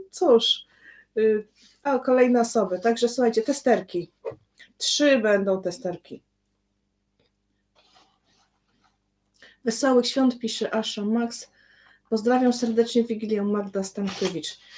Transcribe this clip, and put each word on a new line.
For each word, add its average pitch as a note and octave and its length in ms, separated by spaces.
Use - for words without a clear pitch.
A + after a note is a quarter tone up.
cóż. - 560
Y, G#3+ 300
a, C#4 160
kolejne B3+ 420
osoby, G3 400
także A#3 280
słuchajcie, A#3 340
testerki. A3 680
Trzy C#4+ 400
będą G3 440
testerki. F3 600
Wesołych B3 420
świąt, C4 320
pisze - 360
Asza A3 300
Max. A#3 460
Pozdrawiam B3 420
serdecznie, A3+ 520
Wigilię, G#3+ 380
Magda G3+ 400
Stankiewicz. F#3+ 760